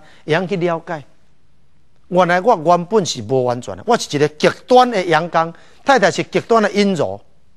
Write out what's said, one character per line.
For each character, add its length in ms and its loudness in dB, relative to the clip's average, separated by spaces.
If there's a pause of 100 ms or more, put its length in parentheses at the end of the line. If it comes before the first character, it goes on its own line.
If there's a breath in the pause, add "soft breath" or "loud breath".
(240 soft breath)
会 100 -4
晓 120 0
去 120 -6
了 280 -2
解。 180 -12 (1040)
原 180 2
来 120 2
我 240 2
原 220 2
本 180 0
是 200 -8
无 200 -2
完 160 -4
全 160 -12
的， 120 -14
我 100 2
是 180 -6
一 40 0
个 80 2
极 200 0 (200)
端 240 4
的 140 -2
阳 240 0
刚， 220 -2 (320 soft breath)
太 140 4
太 140 2
是 140 -4
极 160 -2
端 200 2
的 100 0
阴 220 0
柔， 260 -4 (380)